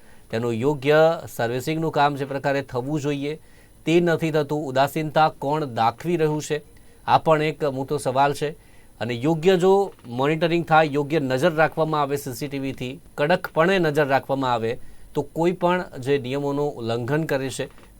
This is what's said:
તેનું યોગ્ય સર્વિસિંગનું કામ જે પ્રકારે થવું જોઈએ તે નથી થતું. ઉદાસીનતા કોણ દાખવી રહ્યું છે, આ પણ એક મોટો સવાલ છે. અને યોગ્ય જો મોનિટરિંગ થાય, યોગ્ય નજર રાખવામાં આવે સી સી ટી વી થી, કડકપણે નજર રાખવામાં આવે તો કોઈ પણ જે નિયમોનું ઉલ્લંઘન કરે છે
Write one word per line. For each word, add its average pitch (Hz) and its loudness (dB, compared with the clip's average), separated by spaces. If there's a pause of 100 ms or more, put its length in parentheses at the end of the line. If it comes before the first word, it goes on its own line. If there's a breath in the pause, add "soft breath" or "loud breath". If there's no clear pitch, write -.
(300 soft breath)
તેનું 120 -2
યોગ્ય 147 4 (140)
સર્વિસિંગનું 139 -2
કામ 143 2
જે 135 -6
પ્રકારે 139 -2
થવું 135 -4
જોઈએ 143 -4 (480 soft breath)
તે 165 4
નથી 165 2
થતું. 151 -2
ઉદાસીનતા 147 2
કોણ 151 -4
દાખવી 117 -2
રહ્યું 151 0
છે, - -8 (300 soft breath)
આ 127 6
પણ 156 4
એક 151 -2
મોટો 139 -4
સવાલ 135 2
છે. 147 -4 (500 soft breath)
અને 120 -4
યોગ્ય 160 2
જો 190 2 (140)
મોનિટરિંગ 156 0
થાય, 160 4
યોગ્ય 143 -2
નજર 131 0
રાખવામાં 156 0
આવે 139 -2
સી 139 -8
સી 143 -8
ટી 139 -8
વી 135 -6
થી, 131 -10 (140)
કડકપણે 175 2
નજર 151 2
રાખવામાં 131 0
આવે 113 -2 (360 soft breath)
તો 151 -2
કોઈ 170 -2
પણ 175 0 (140)
જે 139 0
નિયમોનું 143 -4
ઉલ્લંઘન 120 -2
કરે 135 -2
છે 131 -6 (320 loud breath)